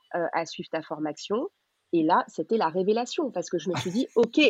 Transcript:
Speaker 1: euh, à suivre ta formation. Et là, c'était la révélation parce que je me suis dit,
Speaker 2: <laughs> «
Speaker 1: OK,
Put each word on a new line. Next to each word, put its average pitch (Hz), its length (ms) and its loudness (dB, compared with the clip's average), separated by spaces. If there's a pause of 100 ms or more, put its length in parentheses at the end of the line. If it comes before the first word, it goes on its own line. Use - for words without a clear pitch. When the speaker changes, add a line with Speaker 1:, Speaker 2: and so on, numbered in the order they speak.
(160)
Speaker 1:
euh, 170 180 0
à 165 120 -2
suivre - 240 -12
ta 160 120 -4
formation. 156 680 -6 (420)
Et 170 100 4
là, 175 260 4
c'était 175 300 -2
la 175 120 2
révélation 214 600 0
parce 180 220 -6
que 175 80 -2
je 185 100 -4
me 170 60 -2
suis 170 160 -4
dit, 240 200 -2
Speaker 2:
<laughs> « - 40 -20
Speaker 1:
OK, 233 240 4 (100)